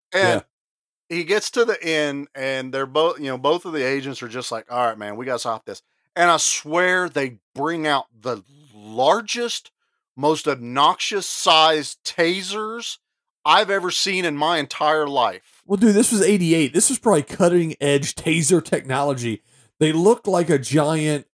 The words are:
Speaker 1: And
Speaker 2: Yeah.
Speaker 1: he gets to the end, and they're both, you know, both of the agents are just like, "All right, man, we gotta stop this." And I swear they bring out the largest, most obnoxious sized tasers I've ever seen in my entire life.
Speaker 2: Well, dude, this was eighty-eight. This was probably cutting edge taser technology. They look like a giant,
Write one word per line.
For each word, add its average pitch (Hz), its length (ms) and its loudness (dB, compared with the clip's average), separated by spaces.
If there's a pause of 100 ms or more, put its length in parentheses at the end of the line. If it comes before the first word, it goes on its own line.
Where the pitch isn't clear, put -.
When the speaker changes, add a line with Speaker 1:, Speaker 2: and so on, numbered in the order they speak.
(120)
Speaker 1:
And 180 300 2 (680)
Speaker 2:
Yeah. 170 60 -8
Speaker 1:
he 175 100 -4
gets 196 260 0
to 240 120 2
the 226 200 0
end, 147 500 -2
and 131 400 -6
they're 135 140 -4
both, 151 320 0
you 147 80 -8
know, 131 100 -4
both 151 280 0
of 170 80 -8
the 143 120 -2
agents 135 380 -4
are 120 40 -12
just 117 240 -10
like, 113 200 -8
"All 120 160 0
right, 110 100 -4
man, 104 180 -10
we 120 120 -10
gotta 127 120 -2
stop 113 260 -6
this." - 180 -14 (320)
And 175 160 4
I 160 60 4
swear 180 680 0
they 135 300 -4 (160)
bring 156 320 -4
out 143 220 0 (120)
the 107 240 -6 (300)
largest, 160 1000 -2 (460)
most 151 300 0
obnoxious 143 800 0
sized 160 760 2
tasers 196 960 -4 (480)
I've 180 240 4
ever 185 220 -2
seen 185 340 -2
in 151 100 -2
my 156 220 0
entire 151 500 0
life. 117 580 -2
Speaker 2:
Well, 196 120 -2
dude, 208 180 6
this 214 160 4
was 208 100 0
eighty-eight. 165 520 2
This - 160 2
was 262 100 -4
probably 180 240 2
cutting 175 560 0
edge 143 360 0
taser 165 480 0
technology. 135 800 -4 (380)
They 156 140 2
look 196 340 2
like 175 220 2
a 147 100 2
giant, 151 760 0